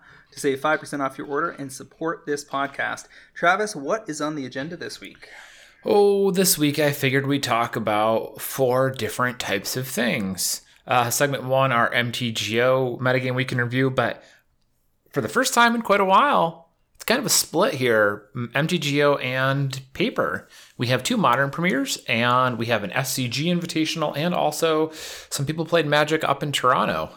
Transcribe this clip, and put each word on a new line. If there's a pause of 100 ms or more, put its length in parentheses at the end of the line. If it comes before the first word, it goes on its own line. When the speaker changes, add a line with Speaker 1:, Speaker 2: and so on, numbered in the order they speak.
(320)
Speaker 1:
to
save
five
percent
off
your
order
and
support
this
podcast. (260)
Travis,
what
is
on
the
agenda
this
week? (540)
Speaker 2:
Oh,
this
week
I
figured
we'd
talk
about
four
different
types
of
things. (240)
Uh,
segment
one,
our
M
T
G
O
metagame
week
in
review,
but (880)
for
the
first
time
in
quite
a
while, (200)
it's
kind
of
a
split
here, (100)
m-,
M
T
G
O
and (120)
paper. (280)
We
have
two
modern
premieres,
and
we
have
an
S
C
G
invitational,
and
also (380)
some
people
played
Magic
up
in
Toronto,